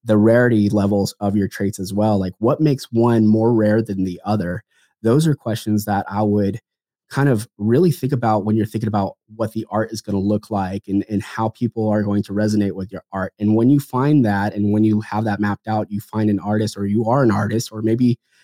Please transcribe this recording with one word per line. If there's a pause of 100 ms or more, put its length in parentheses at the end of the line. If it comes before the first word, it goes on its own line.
the
rarity
levels
of
your
traits
as
well.
Like,
what
makes
one
more
rare
than
the
other? (380)
Those
are
questions
that
I
would (480)
kind
of (120)
really
think
about
when
you're
thinking
about (200)
what
the
art
is
gonna
look
like
and,
and
how
people
are
going
to
resonate
with
your (100)
art.
And
when
you
find
that,
and
when
you
have
that
mapped
out,
you
find
an
artist,
or
you
are
an
artist,
or
maybe (240)